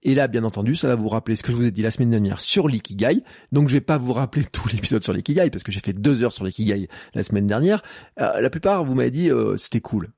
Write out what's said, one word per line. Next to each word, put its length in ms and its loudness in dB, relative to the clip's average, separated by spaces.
Et 60 4
là, 140 4
bien 160 0
entendu, 320 0
ça 120 -2
va 60 4
vous 140 0
rappeler 280 -2
ce 60 -6
que 100 -2
je 60 0
vous 80 2
ai 60 2
dit 100 -4
la 80 2
semaine 220 2
dernière 280 0
sur 280 0
l'ikigai. 560 0
Donc, 180 4
je 40 2
vais 80 4
pas 160 0
vous 160 -2
rappeler 300 0
<laughs> 80 -8
tout 160 -4
l'épisode 360 -2
sur 100 -2
l'ikigai, 360 2
parce 140 -8
que 80 -8
j'ai 80 -6
fait 140 -4
deux 280 2
heures 120 2
sur 120 -8
l'ikigai 440 -2
la 80 -2
semaine 240 2
dernière. 340 2
Euh, 200 0
la 120 2
plupart, 340 0
vous 80 -2
m'avez 160 2
dit, 220 0
euh, 260 0
c'était 240 -2
cool. 360 -4